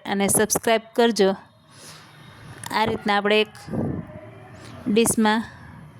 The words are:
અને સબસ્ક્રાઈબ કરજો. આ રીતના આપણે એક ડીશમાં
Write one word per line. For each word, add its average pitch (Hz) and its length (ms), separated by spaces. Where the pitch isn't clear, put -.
અને 196 220
સબસ્ક્રાઈબ 220 540
કરજો. 208 400
આ 214 140
રીતના 214 320
આપણે 208 240
એક 214 120
ડીશમાં 220 560